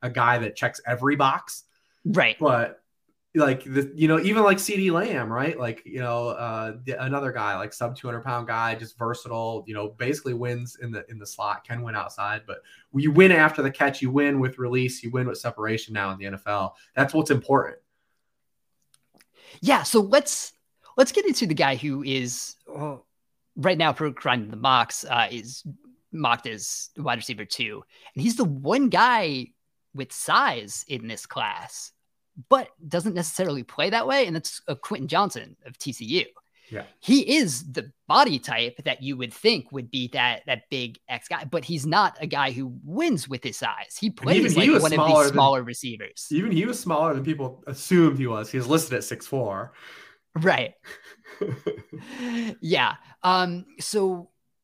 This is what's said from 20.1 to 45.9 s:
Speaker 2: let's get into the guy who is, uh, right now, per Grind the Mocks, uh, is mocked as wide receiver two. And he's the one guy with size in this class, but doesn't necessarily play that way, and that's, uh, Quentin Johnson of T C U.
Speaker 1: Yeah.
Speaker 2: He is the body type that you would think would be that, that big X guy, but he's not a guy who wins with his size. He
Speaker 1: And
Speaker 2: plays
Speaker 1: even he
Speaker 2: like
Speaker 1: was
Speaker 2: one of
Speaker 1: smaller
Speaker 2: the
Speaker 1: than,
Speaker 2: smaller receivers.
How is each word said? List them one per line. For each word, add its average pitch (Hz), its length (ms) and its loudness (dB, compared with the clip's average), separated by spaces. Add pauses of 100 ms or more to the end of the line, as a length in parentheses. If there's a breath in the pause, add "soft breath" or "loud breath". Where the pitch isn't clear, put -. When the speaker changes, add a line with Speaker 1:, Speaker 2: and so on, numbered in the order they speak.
Speaker 2:
let's 254 160 6
get 403 120 2
into 247 220 2
the 160 60 0
guy 139 240 2
who 139 260 -4
is, 127 540 -4 (100)
uh, 147 300 -8 (580)
right 175 220 2
now, 156 160 2
per 151 160 -2
Grind 123 420 -2
the 110 60 -12
Mocks, 123 480 2
uh, 117 260 0
is 120 340 -12 (460)
mocked 127 360 -2
as - 500 -10
wide 135 220 -4
receiver 107 260 -10
two. 107 360 -8 (320 loud breath)
And 135 100 -4
he's 233 120 2
the 247 80 2
one 175 460 2
guy 180 640 2 (400)
with 135 180 -8
size 156 760 0
in 117 180 -8
this 113 180 -10
class, 98 680 -8 (540)
but 262 220 2 (180)
doesn't 175 260 -2
necessarily 170 480 -2
play 151 280 -2
that 233 180 0
way, 269 180 2
and 170 100 -2
that's, - 340 -8
uh, 156 40 -4
Quentin 147 360 -8
Johnson 165 560 -2
of 123 120 -20
T - 140 -8
C 117 140 -12
U. 143 200 0 (440 soft breath)
Speaker 1:
Yeah. 104 140 -10 (180)
Speaker 2:
He 262 360 4
is 160 360 0
the 151 180 -10 (160)
body 185 320 4
type 120 460 -4
that 131 180 -4
you 135 140 -6
would 123 160 -8
think 208 400 -2
would 123 180 -10
be 127 220 -4
that, 123 320 0
that 123 240 -6
big 123 280 -6 (120)
X 123 180 -8
guy, 170 160 -6
but 143 220 -4
he's 151 200 -4
not 185 360 2
a 156 40 -6
guy 139 260 -2
who 127 220 -8 (120)
wins 196 420 -2
with 131 160 -8
his 113 140 -8
size. 101 420 -8
He 220 80 0
Speaker 1:
And - 80 -4
Speaker 2:
plays 156 220 2
Speaker 1:
even 240 160 4
he 180 160 6
Speaker 2:
like 311 60 8
Speaker 1:
was 202 80 4
Speaker 2:
one 156 100 4
of - 20 2
Speaker 1:
smaller 156 280 8
Speaker 2:
the 139 60 6
Speaker 1:
than, 139 40 0
Speaker 2:
smaller 135 300 6
receivers. 117 680 -10